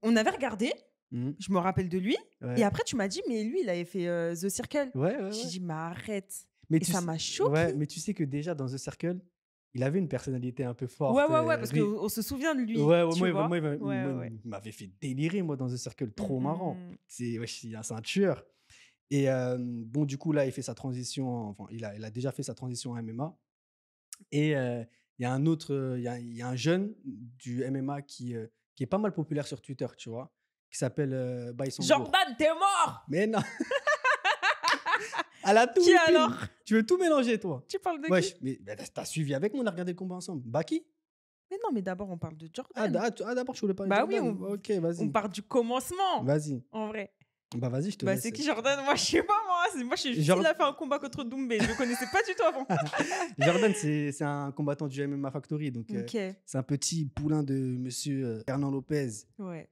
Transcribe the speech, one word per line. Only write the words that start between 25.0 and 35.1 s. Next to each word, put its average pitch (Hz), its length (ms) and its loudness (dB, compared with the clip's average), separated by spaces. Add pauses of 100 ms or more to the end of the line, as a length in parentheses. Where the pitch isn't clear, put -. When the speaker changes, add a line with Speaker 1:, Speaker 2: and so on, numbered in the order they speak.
Speaker 2:
il 127 40 -2
y - 20 0
a 123 80 0
un 135 120 2
autre, 160 280 0
euh, 131 260 -2
il 120 40 -6
y 120 40 -4
a, 123 100 -6
il 120 160 -12
y 117 80 -10
a 123 60 -6
un 127 80 -4
jeune 180 480 2
du 123 600 -8
M 131 120 -2
M 135 140 -2
A 143 120 -6
qui, 123 320 -10
euh, 113 140 -8 (280)
qui - 80 -4
est 123 40 -4
pas 190 100 0
mal 208 160 2
populaire 147 320 -2
sur - 160 -10
Twitter, 139 240 -8 (120)
tu - 120 -14
vois, 120 240 -10 (380)
qui - 60 -10
s'appelle, 135 360 0
euh, 123 400 -6
Baye 135 180 -4
Sango. 180 160 -4
Speaker 1:
Jordan, 294 500 4
t'es 302 120 6
mort ! 339 600 2
Speaker 2:
Mais 180 180 2
non. 220 120 2
<laughs> - 1900 0 (200)